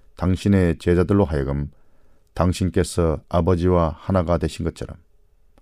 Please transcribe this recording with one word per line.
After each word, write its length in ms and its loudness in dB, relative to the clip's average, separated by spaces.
당신의 640 2
제자들로 460 2
하여금 460 -4
당신께서 920 0
아버지와 680 2
하나가 420 -2
되신 260 -6
것처럼 320 -8